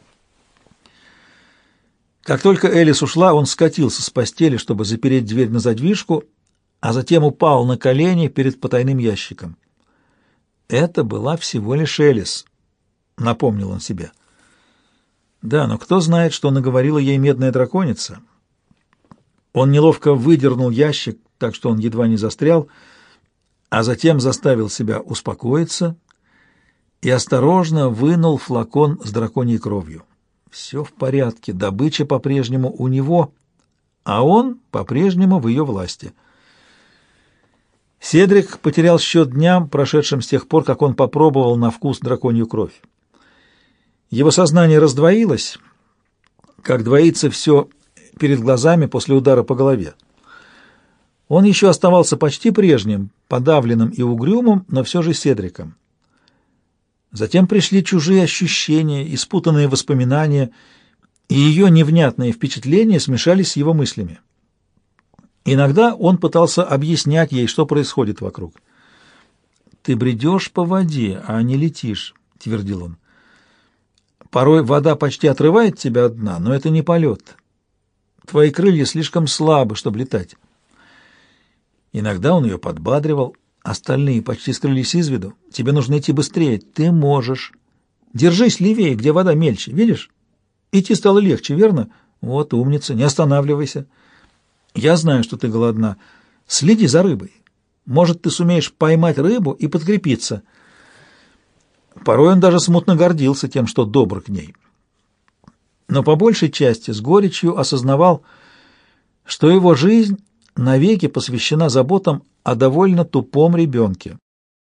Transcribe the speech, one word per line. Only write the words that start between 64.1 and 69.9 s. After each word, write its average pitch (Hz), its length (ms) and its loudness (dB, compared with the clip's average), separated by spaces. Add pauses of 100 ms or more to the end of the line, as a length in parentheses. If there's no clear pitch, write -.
Иногда 143 480 2
он 180 240 2
пытался 170 440 2
объяснять 151 680 -2
ей, 123 140 0
что 156 180 -2
происходит 135 560 -4
вокруг. 92 340 -14 (1300)
«Ты 131 140 -2